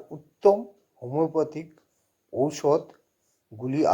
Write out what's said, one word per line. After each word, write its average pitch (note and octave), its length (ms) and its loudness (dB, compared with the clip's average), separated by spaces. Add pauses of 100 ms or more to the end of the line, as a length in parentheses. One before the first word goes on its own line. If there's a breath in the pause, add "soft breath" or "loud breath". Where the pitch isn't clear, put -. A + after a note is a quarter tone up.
উত্তম G3 480 2 (440)
হোমিওপ্যাথিক D3+ 640 -2 (640)
ঔষধগুলি C#3 1500 -4 (120)